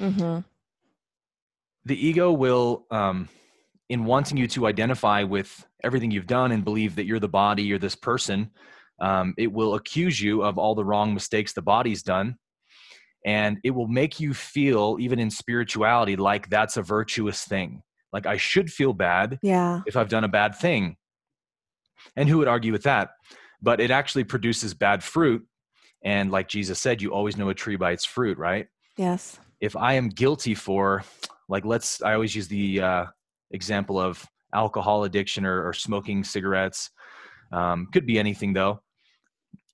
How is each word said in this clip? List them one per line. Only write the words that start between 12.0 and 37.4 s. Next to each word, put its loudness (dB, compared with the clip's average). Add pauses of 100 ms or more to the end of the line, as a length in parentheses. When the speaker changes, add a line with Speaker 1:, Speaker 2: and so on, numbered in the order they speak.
Speaker 2:
done. -2 (880)
And 0
it 2
will -2
make 0
you -2
feel, 2
even 0
in 0
spirituality, 0
like 0
that's 2
a -2
virtuous -2
thing. -6 (300)
Like, -6
I 0
should 0
feel 0
bad 2
Speaker 1:
Yeah. 2
Speaker 2:
if -4
I've 2
done 0
a 0
bad 2
thing. 0 (1200)
And 2
who 6
would 4
argue 2
with -2
that? 2 (500)
But 4
it 2
actually 2
produces -2
bad 2
fruit. 2 (580)
And 2
like 0
Jesus -4
said, 0
"You -4
always -2
know -2
a 0
tree -6
by 0
its -4
fruit," -2
right? -2 (280)
Speaker 1:
Yes. -4 (200)
Speaker 2:
If -4
I 0
am 0
guilty 0
for, 0 (440)
like, -2
let's, -2
I 0
always 0
use -6
the, 0
uh, 0 (440)
example -4
of -2 (300)
alcohol 0
addiction -2
or, 0
or -4
smoking -4
cigarettes. -2 (600)